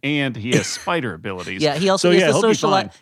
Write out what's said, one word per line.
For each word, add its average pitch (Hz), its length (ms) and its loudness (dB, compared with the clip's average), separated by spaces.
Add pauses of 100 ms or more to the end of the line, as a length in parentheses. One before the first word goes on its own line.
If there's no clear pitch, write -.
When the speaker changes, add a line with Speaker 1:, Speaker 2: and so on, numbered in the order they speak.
Speaker 1:
and 139 320 -2
he 120 160 -6
has 110 160 0
Speaker 2:
<laughs> - 140 -8
Speaker 1:
spider 127 340 -4
abilities. 92 480 -8
Speaker 2:
Yeah, 143 140 0
he 190 120 2
also 180 200 2
Speaker 1:
So, - 20 6
Speaker 2:
he 180 80 6
Speaker 1:
yeah, 180 80 4
Speaker 2:
has 139 80 4
the 180 60 2
Speaker 1:
he'll 226 100 4
be - 60 2
Speaker 2:
sociali-, 147 260 2
Speaker 1:
fine. 98 80 -12 (100)